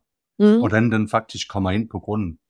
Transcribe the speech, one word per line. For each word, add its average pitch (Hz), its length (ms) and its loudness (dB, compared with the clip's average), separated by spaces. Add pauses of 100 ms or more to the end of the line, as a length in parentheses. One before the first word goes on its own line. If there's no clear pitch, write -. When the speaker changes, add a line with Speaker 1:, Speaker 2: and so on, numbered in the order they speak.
(380)
Speaker 1:
Mm. 208 200 6
Speaker 2:
Hvordan 113 340 2
den 107 160 0
faktisk - 420 -4
kommer 95 200 -2
ind 113 200 -2
på 101 80 -10
grunden. 101 400 -6 (120)